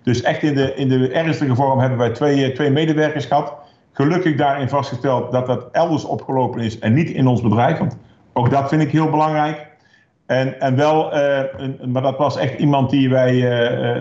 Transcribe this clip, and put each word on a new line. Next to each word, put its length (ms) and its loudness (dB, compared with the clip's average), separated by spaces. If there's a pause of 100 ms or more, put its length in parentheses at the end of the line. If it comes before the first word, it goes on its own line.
Dus 180 0
echt 220 -2
in 120 0
de, 200 0
in 140 -2
de 180 2
ernstige 480 -2
vorm 240 2
hebben 180 0
wij 120 2
twee, 360 0
eh, 100 -2
twee 140 0
medewerkers 560 0
gehad. 280 -2 (400)
Gelukkig 420 0
daarin 340 0
vastgesteld 640 -2
dat 140 0
dat 260 -4
elders 340 0
opgelopen 560 -4
is 180 -4
en 140 0
niet 160 2
in 180 0
ons 140 2
bedrijf. 360 2
Want 200 -4 (360)
ook 180 0
dat 180 0
vind 120 2
ik 100 0
heel 180 2
belangrijk. 560 0 (600)
En, 340 -2
en 160 0
wel, 380 2
eh, 300 0 (140)
een, 220 -8
een, 120 -6
maar 100 -2
dat 160 -2
was 200 0
echt 220 -4
iemand 300 2
die 200 2
wij, 220 4
eh, 680 0